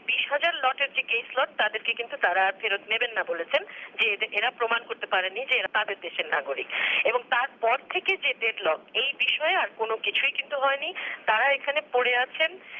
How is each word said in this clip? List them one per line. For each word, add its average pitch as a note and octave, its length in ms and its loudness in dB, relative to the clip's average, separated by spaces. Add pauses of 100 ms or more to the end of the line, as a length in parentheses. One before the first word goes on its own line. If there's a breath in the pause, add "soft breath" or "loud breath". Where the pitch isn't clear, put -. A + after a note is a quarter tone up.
বিশ - 260 0
হাজার D#4+ 240 2
লটের C4+ 380 0
যে C4 80 0
কেস A#3 380 -2
লট, - 180 2
তাদেরকে A3 360 0
কিন্তু A#3 240 -6
তারা F#3+ 300 4
আর F#3+ 120 2
ফেরত G3+ 300 -2
নেবেন A3+ 220 0
না G3 120 -2
বলেছেন, E3+ 400 -2 (380 loud breath)
যে A3+ 80 4
এদের, G#3 240 -2
এরা A3 180 2
প্রমাণ A3+ 320 0
করতে A3+ 220 -8
পারেনি G3 400 0
যে B3+ 120 0
এরা F#3+ 160 0
তাদের G#3+ 280 0
দেশের E3+ 240 -6
নাগরিক। C3+ 420 -2 (360 loud breath)
এবং A#3+ 260 2
তারপর B3 480 2 (120)
থেকে F#4 280 0
যে C4+ 220 -2
ডেডলক, G#3 400 0 (140)
এই C4+ 240 -2
বিষয়ে D#4+ 380 2
আর D4 120 2 (100)
কোনো A3 200 -2
কিছুই C4+ 340 0
কিন্তু C#4 280 -4
হয়নি। C#4 340 0 (320 loud breath)
তারা A#3 260 4
এখানে C#4 300 0 (100)
পড়ে B3 240 4
আছেন D#4+ 440 0 (200 loud breath)